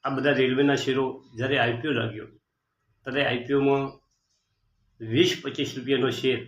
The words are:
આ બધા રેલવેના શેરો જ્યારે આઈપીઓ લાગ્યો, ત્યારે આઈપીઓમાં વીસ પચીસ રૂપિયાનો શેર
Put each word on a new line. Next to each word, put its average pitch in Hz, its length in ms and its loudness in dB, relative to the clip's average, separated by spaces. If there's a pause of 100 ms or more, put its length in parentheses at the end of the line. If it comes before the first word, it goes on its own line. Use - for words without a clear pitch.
આ 139 120 -4
બધા 135 260 2
રેલવેના 135 420 4
શેરો 131 220 0 (320)
જ્યારે 131 220 0
આઈપીઓ 120 400 0
લાગ્યો, 107 280 -6 (760)
ત્યારે 135 200 -2
આઈપીઓમાં 139 580 2 (1160)
વીસ 117 300 2 (100)
પચીસ 135 340 -6
રૂપિયાનો 131 340 0 (120)
શેર 131 260 0